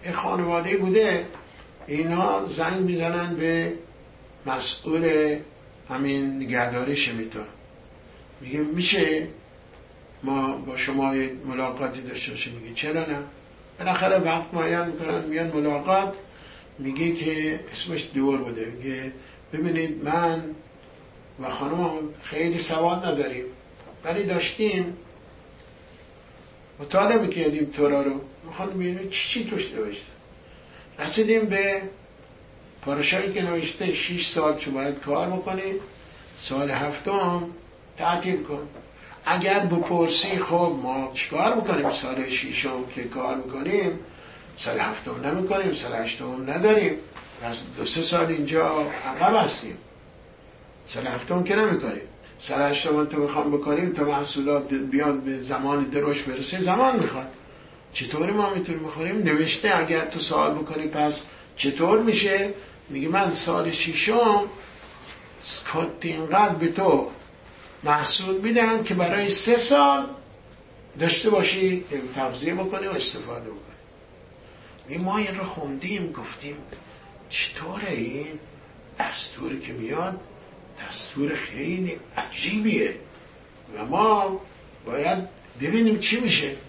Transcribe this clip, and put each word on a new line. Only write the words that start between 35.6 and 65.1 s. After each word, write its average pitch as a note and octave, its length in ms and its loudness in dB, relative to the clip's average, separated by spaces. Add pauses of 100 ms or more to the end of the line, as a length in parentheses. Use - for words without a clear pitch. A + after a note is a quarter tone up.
سال C#3 300 -2
هفتم F3 720 0 (540)
تعطیل F3 460 0
کن. D3 240 -8 (580)
اگر F#3+ 340 4
بپرسی E3+ 800 2
خب E3 440 2
ما C3+ 300 -2
چیکار G3 420 0
می‌کنیم D3+ 360 0
سال C3 380 -4
ششم B2+ 560 -4 (100)
که B2 80 -6
کار C3 320 -4
می‌کنیم، E3 640 0 (580)
سال A2+ 220 -2
هفتم A#2 480 -4
نمی‌کنیم، F#3 460 0
سال B2 200 -6
هشتم B2+ 580 -4
نداریم، G3 420 6 (500)
از A#2 140 -6 (200)
دو C#3+ 80 -4
سه E3 160 0
سال E3 240 4
اینجا D#3 600 2 (200)
عقب F#3 400 6
هستیم، G#2+ 320 -4 (1080)
سال B2 200 -6
هفتم F3 360 0
که - 120 2
نمی‌کنیم، G#3+ 460 2 (380)
سال C3+ 220 -2
هشتم D3 440 2
تو D3 160 -2
می‌خوام D3 300 0
بکنیم D#3 420 2
تا D3 100 0
محصولات C#3+ 680 0
بیان C3+ 480 2
به C3+ 220 -4
زمان C#3 400 0
درشت C#3+ 420 0
برسه C#3 360 -4
زمان A3+ 380 4
می‌خواد. C3+ 280 -2 (640)
چطوری D3+ 380 -2
ما G3+ 220 2
می‌تونیم E3 300 -4
بخوریم؟ D#3+ 340 -4
نوشته E3+ 600 2
اگر D#3+ 260 0
تو D#3+ 140 -6
سوال D3+ 340 2
بکنی D3+ 340 -4
پس D3+ 340 0 (360)
چطور E3 420 4
می‌شه؟ G3+ 500 2 (400)
میگه C#3 180 -4
من F3+ 260 2
سال E3+ 380 0
ششم G#3 720 4 (1600)